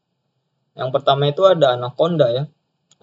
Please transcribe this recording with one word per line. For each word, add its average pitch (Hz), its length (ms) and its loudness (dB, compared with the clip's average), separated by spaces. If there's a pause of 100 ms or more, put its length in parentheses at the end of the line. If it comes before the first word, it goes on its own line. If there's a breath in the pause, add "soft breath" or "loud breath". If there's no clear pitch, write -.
(760)
Yang 131 160 -8
pertama 143 360 0
itu 160 160 -4
ada 156 320 4
Anaconda, 143 520 0
ya. 127 140 -4 (600)